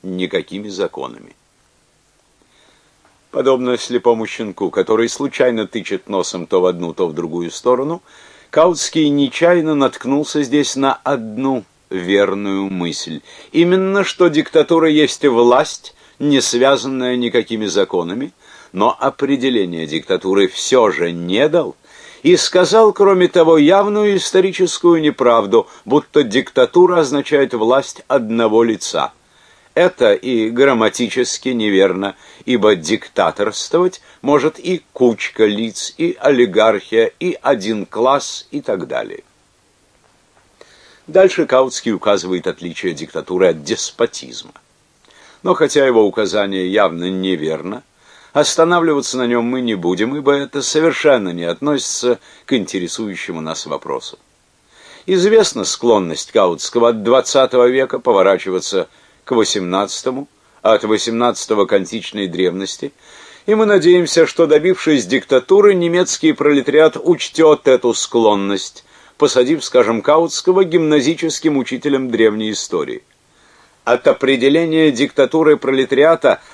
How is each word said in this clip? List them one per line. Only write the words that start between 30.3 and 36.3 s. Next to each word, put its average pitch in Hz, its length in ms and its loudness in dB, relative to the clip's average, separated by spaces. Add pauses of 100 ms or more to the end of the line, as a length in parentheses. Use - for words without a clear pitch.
грамматически 120 1000 0
неверно, 98 640 0 (280)
ибо 107 300 2
диктаторствовать 104 1300 -2 (220)
может 147 360 0
и 180 240 -6 (100)
кучка 113 520 0
лиц, 107 540 -4
и 170 200 -4
олигархия, 113 1040 2